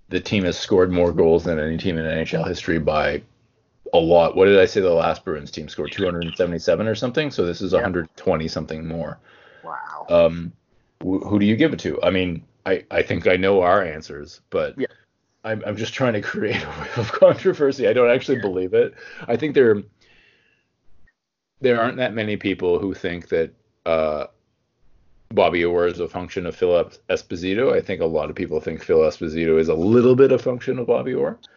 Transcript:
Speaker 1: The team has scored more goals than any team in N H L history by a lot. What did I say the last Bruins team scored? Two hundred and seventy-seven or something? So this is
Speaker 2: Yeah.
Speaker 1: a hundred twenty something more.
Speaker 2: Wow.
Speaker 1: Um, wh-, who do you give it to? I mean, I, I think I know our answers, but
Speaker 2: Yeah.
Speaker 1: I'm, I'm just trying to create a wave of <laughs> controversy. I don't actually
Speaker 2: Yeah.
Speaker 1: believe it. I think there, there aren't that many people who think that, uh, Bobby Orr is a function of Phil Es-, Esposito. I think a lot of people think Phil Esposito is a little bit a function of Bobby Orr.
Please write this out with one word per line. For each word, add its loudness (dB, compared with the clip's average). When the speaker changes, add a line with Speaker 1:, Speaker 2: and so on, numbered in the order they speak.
Speaker 1:
The -2
team -2
has -2
scored 2
more 2
goals 4
than -2
any -2
team -4
in -4
N -2
H -4
L -2
history -2
by 0
a 6
lot. 4
What 6
did 8
I 8
say 0
the 2
last 0
Bruins -8
team -12
scored? -8
Two -4
hundred -4
and -8
seventy-seven 0
or 0
something? -2
So -2
this -4
is -4
Speaker 2:
Yeah. 6
Speaker 1:
a -2
hundred -4
twenty -2
something -8
more. -8
Speaker 2:
Wow. -14
Speaker 1:
Um, 2
wh-, -4
who 0
do 4
you 4
give 2
it -8
to? -4
I 4
mean, -2
I, -2
I 0
think -2
I 4
know 2
our 4
answers, -10
but -4
Speaker 2:
Yeah. -4
Speaker 1:
I'm, -6
I'm -6
just -8
trying 0
to -2
create -4
a -12
wave -10
of -4
<laughs> -10
controversy. 2
I 4
don't 4
actually 2
Speaker 2:
Yeah. -8
Speaker 1:
believe -2
it. 2
I 0
think -2
there, 6
there 2
aren't -2
that -4
many -4
people 0
who -4
think -8
that, -2
uh, 0
Bobby 2
Orr 2
is -4
a -6
function -8
of -8
Phil 2
Es-, -4
Esposito. -2
I 0
think -6
a 0
lot -2
of -10
people -4
think -8
Phil 2
Esposito 0
is 0
a 2
little 4
bit 6
a 2
function -4
of -8
Bobby -2
Orr. -4